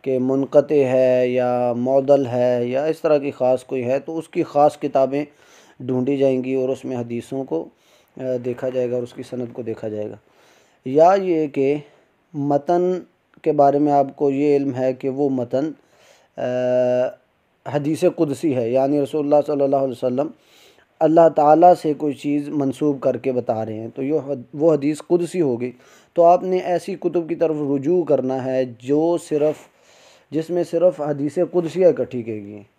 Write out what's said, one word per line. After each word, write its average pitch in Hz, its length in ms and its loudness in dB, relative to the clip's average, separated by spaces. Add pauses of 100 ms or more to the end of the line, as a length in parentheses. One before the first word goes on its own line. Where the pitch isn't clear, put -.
कि 131 140 0
मुनक़ते 135 680 2
है 127 460 2
या 123 420 0
मौदल 135 540 2
है 123 420 0
या 135 180 -2
इस 156 140 -4
तरह 151 180 2
की 139 120 -4
ख़ास 127 320 0
कोई 131 180 -6
है, 131 180 -2
तो 160 140 -10
उसकी 160 300 -6
ख़ास 147 380 2
किताबें 139 440 0 (540)
ढूंढी 127 380 -2
जाएंगी 131 380 0
और 131 140 -2
उसमें 131 280 -6
हदीसों 120 460 -8
को, 156 180 -6
अ, - 760 -10
देखा 123 320 -6
जाएगा 123 280 -4
और 123 60 -4
उसकी 123 200 -14
सनद 123 280 -10
को 123 120 -12
देखा 110 260 -8
जाएगा। 107 300 -10 (640)
या 151 300 6
ये 170 320 0
कि 143 360 -2 (500)
मतन 165 720 0 (380)
के 160 80 2
बारे 143 280 4
में 147 120 2
आपको 143 380 0
ये 143 260 2
इल्म 139 180 0
है 127 200 -2
कि 131 160 -6
वो 139 200 -2
मतन, 131 440 -4 (640)
अ, 127 1300 -2
हदीस 147 340 -2 (120)
कुदसी 147 360 -2
है, 117 180 -2
यानी 139 300 2
रसूलुल्लाह 147 400 0
सल्लल्लाहु 139 420 0
अलैहि 135 80 -4
वसल्लम 127 380 -4 (720)
अल्लाह 160 280 6
ताला 156 440 6
से 156 200 0
कोई 143 200 -4
चीज़ 147 380 -4
मंसूब 143 480 -2
करके 127 320 -2
बता 120 320 -4
रहे 110 140 -8
हैं, 113 120 -10
तो 135 120 -12
ये 147 180 -2
हद-, 131 260 -8 (100)
वो 160 160 2
हदीस 147 300 0
कुदसी 175 380 -2
हो 131 180 0
गई। 123 160 -8 (420)
तो 170 80 2
आपने 180 360 4
ऐसी 175 360 -4
कुतुब 165 340 -4
की 170 60 -4
तरफ 160 260 0
रुजू 143 420 0
करना 131 320 0
है 131 280 -2 (180)
जो 156 360 0
सिर्फ, 151 400 -2 (720)
जिसमें 165 320 -4
सिर्फ 170 380 0
हदीस 143 340 -4 (180)
कुदसिया 170 360 2
इकट्ठी 123 340 -4
की 110 160 -8
गई 101 120 -16
हैं 104 140 -18 (140)